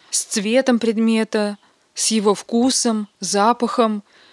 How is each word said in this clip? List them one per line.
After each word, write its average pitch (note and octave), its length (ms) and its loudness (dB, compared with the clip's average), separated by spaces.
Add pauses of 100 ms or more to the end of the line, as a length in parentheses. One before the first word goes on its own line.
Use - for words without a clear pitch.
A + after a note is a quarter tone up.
с - 140 -4
цветом A#3 560 0
предмета, A3 800 -2 (340)
с - 140 -4
его G#3+ 260 2
вкусом, A#3 760 0 (120)
запахом, A3 840 0 (320)